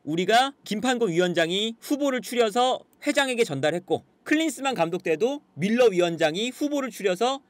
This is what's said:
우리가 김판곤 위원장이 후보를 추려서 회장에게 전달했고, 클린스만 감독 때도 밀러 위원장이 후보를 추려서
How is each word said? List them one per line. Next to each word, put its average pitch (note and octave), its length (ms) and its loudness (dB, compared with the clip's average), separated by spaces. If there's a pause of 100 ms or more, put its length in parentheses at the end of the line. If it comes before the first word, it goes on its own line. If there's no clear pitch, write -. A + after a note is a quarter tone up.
우리가 G#3 480 2 (120)
김판곤 A#3 460 -2
위원장이 F3+ 720 0
후보를 C4+ 400 -2
추려서 A#3+ 600 0 (260)
회장에게 C4 380 0
전달했고, D3+ 600 -2 (200)
클린스만 D4 500 -2
감독 F3 280 -2
때도 A3 380 -2 (140)
밀러 A3 320 4
위원장이 F3 640 0
후보를 C#4 400 -4
추려서 G3+ 600 -2